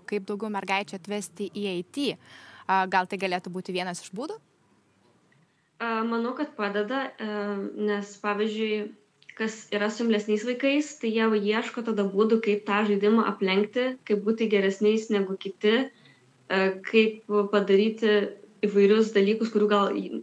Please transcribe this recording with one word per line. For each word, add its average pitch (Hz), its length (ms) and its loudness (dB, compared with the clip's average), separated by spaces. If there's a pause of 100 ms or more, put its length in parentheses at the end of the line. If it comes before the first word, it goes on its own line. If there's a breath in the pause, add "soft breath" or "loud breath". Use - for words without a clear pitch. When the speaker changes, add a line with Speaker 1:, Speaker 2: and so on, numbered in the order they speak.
Speaker 1:
kaip 202 180 -6
daugiau 214 240 -6
mergaičių 196 480 -4
atvesti 202 540 -8
į 202 220 -6
I 175 100 -6
T. 277 240 -6 (540 loud breath)
A, 190 260 0
gal 185 240 0
tai 196 100 -6
galėtų 185 320 -4
būti 185 220 -8
vienas 180 260 -6
iš - 140 -18
būdų? 339 240 -10 (1400)
Speaker 2:
A, 226 240 -2
manau, 233 340 -2
kad 294 160 -6
padeda, 208 540 -4 (100)
e, 220 100 -8 (540)
nes, 208 280 -2 (120)
pavyzdžiui, 214 720 -2 (420)
kas 220 220 -6 (160)
yra 208 180 0
su 226 160 -4
imlesniais 214 400 2
vaikais, 269 460 0 (100)
tai 226 80 -2
jie 220 160 2 (160)
ieško 220 400 -2
tada 208 240 0
būdų, 220 400 4
kaip 208 220 0
tą 208 180 2
žaidimą 208 400 4
aplenkti, 208 600 0 (180)
kaip 208 180 0
būti 220 300 0
geresniais 208 580 2
negu 196 320 0
kiti, 208 380 -2
e, - 800 -8 (240)
kaip 220 500 2 (160)
padaryti 208 640 2 (500)
įvairius 208 540 4
dalykus, 220 340 2
kurių 208 220 2
gal 202 260 2
į, - 260 -6